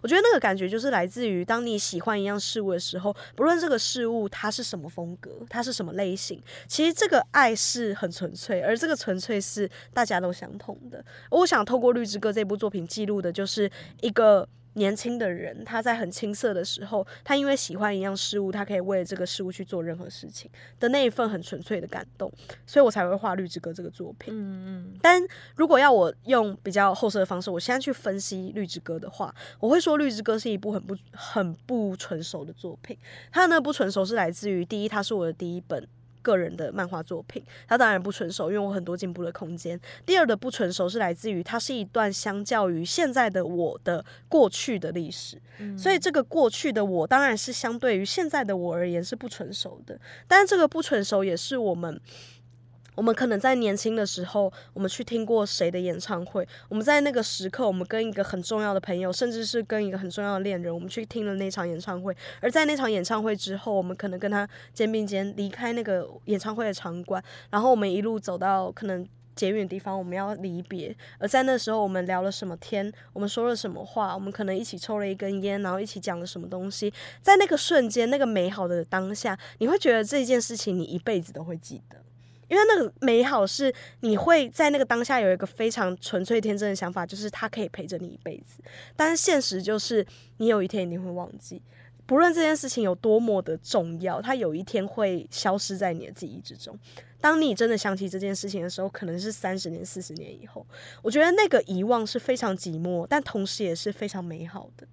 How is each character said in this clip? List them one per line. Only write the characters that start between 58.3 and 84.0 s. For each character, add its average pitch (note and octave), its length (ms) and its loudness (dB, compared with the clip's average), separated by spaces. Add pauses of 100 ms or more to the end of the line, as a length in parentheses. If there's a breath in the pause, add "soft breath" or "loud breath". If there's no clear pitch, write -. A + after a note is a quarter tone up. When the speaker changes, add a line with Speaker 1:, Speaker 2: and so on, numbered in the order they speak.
Speaker 1:
重 G#3+ 180 -2
要 G#3 140 0
的 G3 60 2
朋 F3+ 180 -4
友， F#3 140 -2
甚 A#3+ 180 0
至 A3+ 160 -6
是 A#3 160 -2
跟 G#3+ 220 -2
一 G3 40 -2
个 F#3+ 80 -6
很 F#3+ 140 -6
重 G#3 140 -6
要 G3+ 100 -2
的 F#3+ 60 -2
恋 G3 200 -2
人， E3+ 140 -4
我 E3+ 60 -6
们 F3+ 80 -10
去 A3 180 -8
听 G#3+ 180 -6
了 G3+ 100 -2
那 G3 140 -4
场 F#3+ 180 -4
演 E3+ 120 -4
唱 F3+ 240 -8
会， F#3+ 120 -4 (260 loud breath)
而 A#3+ 100 0
在 D#4 140 4
那 D4 120 2
场 C4 140 0
演 G3 120 0
唱 G#3+ 200 -2
会 G#3+ 140 0
之 G3 200 -8
后， G#3+ 160 -6
我 G3 80 2
们 F#3 160 -6
可 G3+ 120 -6
能 F3+ 100 -6
跟 G3+ 100 -4
他 G3+ 200 0 (260 loud breath)
肩 A3 160 0
并 A3 160 0
肩 G3 300 -2
离 G3+ 120 -4
开 A#3 240 -6
那 A#3+ 100 -4
个 F#3+ 260 -2 (160)
演 G3+ 140 0
唱 G#3+ 160 -6
会 A3+ 100 -2
的 G3+ 100 -2
场 F3 300 -8
馆， F#3+ 180 -4 (280 loud breath)
然 G#3 120 2
后 B3+ 80 6
我 B3 60 8
们 G3+ 140 2
一 G3 120 0
路 A3 160 -2
走 F#3+ 180 -4
到 F#3+ 360 0
可 - 160 -10
能 F#3 180 -6 (300)
捷 F#3+ 140 0
运 G#3+ 80 -2
的 G3 100 -2
地 F#3+ 100 -8
方， G3 180 -6
我 F#3+ 60 -4
们 F3+ 160 -6
要 G3+ 160 -4
离 F3 280 -8
别， F3+ 300 -10 (260 loud breath)
而 G#3 100 -2
在 C4 160 4
那 C4 120 4
时 A3+ 140 -2
候 A3 100 2
我 G#3 60 2
们 F#3 180 -2
聊 F#3 180 0
了 F#3+ 100 -2
什 F#3+ 160 -8
么 E3+ 80 -8
天， G#3 360 -6 (200 loud breath)
我 G3 80 -10
们 G3+ 80 -2
说 A#3 180 -2
了 A#3+ 80 0
什 G#3 160 -6
么 F3+ 140 -10
话， G3 280 -2
我 F#3+ 60 -6
们 G3 140 -8
可 G#3+ 100 -8
能 F#3+ 140 -2
一 A3+ 80 -4
起 G3+ 120 -10
抽 G#3 220 -6
了 G3+ 100 -2
一 F#3+ 60 -4
根 G3 300 -4
烟， G3+ 180 -2
然 F#3+ 100 -2
后 F#3+ 60 -2
一 G#3+ 80 -4
起 G3+ 140 -12
讲 F3 180 -4
了 F3 80 -8
什 F3+ 140 -12
么 F3 80 -10
东 F#3 200 -6
西， G#3 240 -4 (300 loud breath)
在 G4 140 8
那 F#4+ 100 6
个 D#4 100 2
瞬 C#4 320 4
间， A#3 220 2
那 C#4 80 2
个 C4+ 80 4
美 G3 240 2
好 G3 160 -4
的 F3 180 0
当 F#3+ 300 -2
下， G3+ 240 -4 (200 loud breath)
你 A3+ 100 2
会 F#4 100 4
觉 C4+ 140 4
得 A3 100 4
这 C4 220 2
件 A#3+ 180 4
事 A#3 140 -4
情 F#3+ 200 -2
你 E3+ 60 0
一 E3+ 160 -4
辈 G3+ 220 0
子 E3 120 -14
都 D#3 120 -10
会 E3+ 140 -8
记 - 300 -14
得， - 80 -20 (520 soft breath)
因 F4 80 4
为 G#4 100 8
那 G4+ 160 6
个 A3 160 0
美 A#3+ 240 6
好 B3 240 4
是 C4 260 0 (280 loud breath)